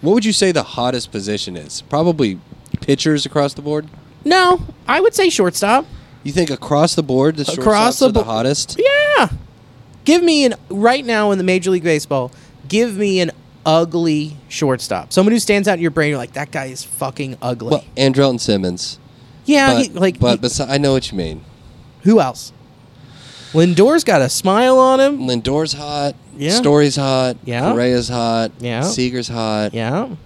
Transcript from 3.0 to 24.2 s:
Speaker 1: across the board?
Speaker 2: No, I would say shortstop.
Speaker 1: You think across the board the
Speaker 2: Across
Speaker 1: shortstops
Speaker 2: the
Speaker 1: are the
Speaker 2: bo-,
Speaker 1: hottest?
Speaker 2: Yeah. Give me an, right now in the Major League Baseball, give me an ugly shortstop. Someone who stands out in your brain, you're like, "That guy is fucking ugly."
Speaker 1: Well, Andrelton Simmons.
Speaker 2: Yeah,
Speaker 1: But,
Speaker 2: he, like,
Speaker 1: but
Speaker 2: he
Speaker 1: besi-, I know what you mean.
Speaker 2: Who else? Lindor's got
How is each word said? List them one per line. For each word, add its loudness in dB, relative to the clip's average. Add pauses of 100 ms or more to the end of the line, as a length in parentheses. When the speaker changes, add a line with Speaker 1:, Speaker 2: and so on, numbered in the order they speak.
Speaker 1:
across -2
the -16
board? -6 (380)
Speaker 2:
No, 4 (260)
I 0
would 2
say 2
shortstop. 0 (380)
Speaker 1:
You -6
think 0
across 0
the 0
board 2
the -4
Speaker 2:
Across 2
Speaker 1:
shortstops -8
Speaker 2:
the 4
Speaker 1:
are 4
the 2
Speaker 2:
bo-, -2
Speaker 1:
hottest? -4
Speaker 2:
Yeah. 2 (760)
Give 4
me 4
an, 2 (140)
right 0
now 0
in 0
the -2
Major 0
League 0
Baseball, -2 (360)
give 0
me 0
an 0 (340)
ugly 0 (120)
shortstop. -4
Someone 4
who 2
stands 0
out 0
in -6
your 0
brain, 0
you're -2
like, -10
"That -8
guy -8
is -14
fucking -8
ugly." -6
Speaker 1:
Well, -2 (100)
Andrelton 2
Simmons. -2 (480)
Speaker 2:
Yeah, 4
Speaker 1:
But, 2
Speaker 2:
he, -4
like, 0
Speaker 1:
but 2
Speaker 2:
he -4
Speaker 1:
besi-, -4
I 0
know 2
what -2
you -8
mean. -6 (600)
Speaker 2:
Who 6
else? -6 (1000)
Lindor's 4
got 2